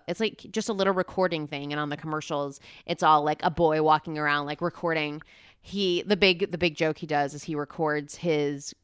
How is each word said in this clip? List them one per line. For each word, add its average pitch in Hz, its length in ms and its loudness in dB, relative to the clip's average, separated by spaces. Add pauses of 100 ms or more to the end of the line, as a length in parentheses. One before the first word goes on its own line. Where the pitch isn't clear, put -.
it's, 175 140 -4
like, - 300 -4
just - 180 -4
a 226 40 -2
little 190 200 2
recording 175 540 -2
thing, 143 260 -8
and 147 80 -2
on 147 80 -4
the 147 80 -6
commercials, 151 640 -6 (240)
it's - 180 -2
all, 156 200 8
like, 151 200 0
a 170 80 2
boy 156 320 4
walking 156 340 2
around, 147 280 0
like, 147 160 -8
recording. 160 600 -4 (400)
He, 185 420 -2
the 202 120 2
big, 185 360 2
the 170 60 -6
big 160 200 0
joke 156 220 0
he 165 60 -10
does 143 280 0
is 147 100 -12
he 165 100 -6
records 151 600 -4
his 147 580 -2 (100)